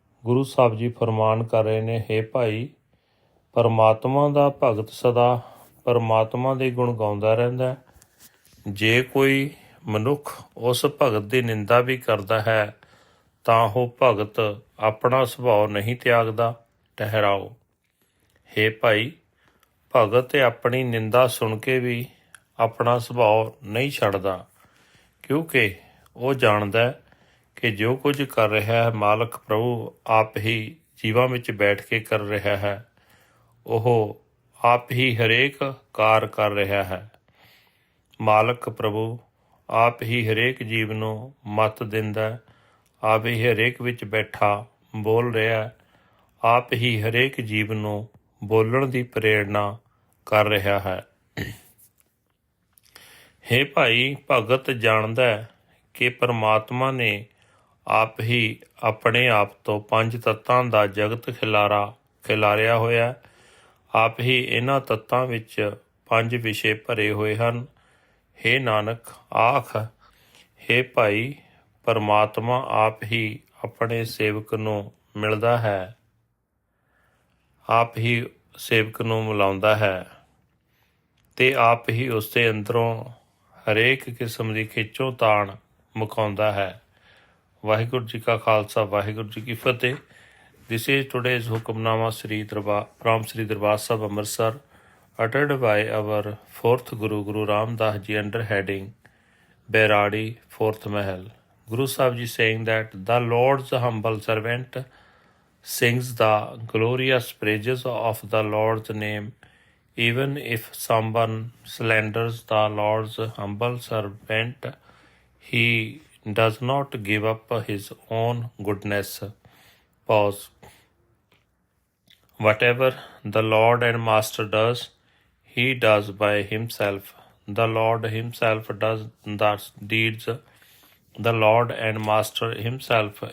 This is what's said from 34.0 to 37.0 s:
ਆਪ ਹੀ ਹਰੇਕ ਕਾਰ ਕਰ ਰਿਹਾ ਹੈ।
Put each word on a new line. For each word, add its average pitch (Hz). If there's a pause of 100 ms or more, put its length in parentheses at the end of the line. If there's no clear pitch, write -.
ਆਪ 120
ਹੀ 123
ਹਰੇਕ 131 (200)
ਕਾਰ 110
ਕਰ 107
ਰਿਹਾ 101
ਹੈ। 95 (1120)